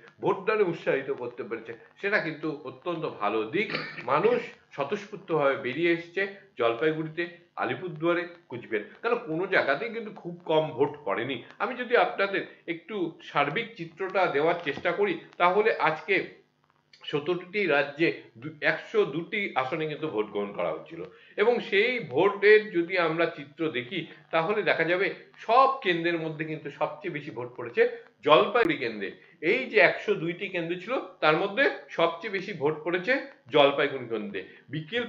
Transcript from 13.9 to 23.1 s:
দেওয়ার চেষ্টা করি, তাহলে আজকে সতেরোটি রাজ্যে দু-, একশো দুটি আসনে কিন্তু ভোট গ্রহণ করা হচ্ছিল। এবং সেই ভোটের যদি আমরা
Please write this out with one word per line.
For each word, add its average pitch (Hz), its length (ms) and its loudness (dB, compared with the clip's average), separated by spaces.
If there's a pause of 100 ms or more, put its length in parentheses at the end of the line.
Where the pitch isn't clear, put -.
দেওয়ার 151 280 2 (100)
চেষ্টা 165 280 -2
করি, 202 280 0 (160)
তাহলে 190 380 4
আজকে 156 680 0 (600)
সতেরোটি 175 600 -2
রাজ্যে 143 560 0 (160)
দু-, 139 120 -10 (100)
একশো 185 440 0
দুটি 180 500 -4
আসনে 156 320 -2
কিন্তু 151 220 -6
ভোট 104 220 -2
গ্রহণ 101 220 -4
করা 87 200 -2
হচ্ছিল। 82 320 -12 (320)
এবং 220 240 4
সেই 226 380 2
ভোটের 196 720 6
যদি 175 280 0
আমরা 165 280 2